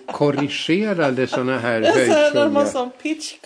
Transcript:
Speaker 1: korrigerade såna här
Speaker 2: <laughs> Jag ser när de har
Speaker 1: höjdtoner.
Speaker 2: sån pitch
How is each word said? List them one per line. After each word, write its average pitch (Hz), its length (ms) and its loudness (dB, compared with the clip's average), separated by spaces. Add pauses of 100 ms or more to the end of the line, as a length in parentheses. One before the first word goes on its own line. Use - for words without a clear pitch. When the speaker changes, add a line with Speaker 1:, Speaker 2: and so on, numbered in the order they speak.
Speaker 1:
korrigerade 147 1200 0
såna 127 300 -2
här 117 240 0
Speaker 2:
<laughs> 110 40 0
Jag - 80 -4
ser - 140 2
när 294 260 4
de 285 60 2
har 285 60 2
Speaker 1:
höjdtoner. 285 200 2
Speaker 2:
sån 247 260 -4 (100)
pitch 311 340 -8 (100)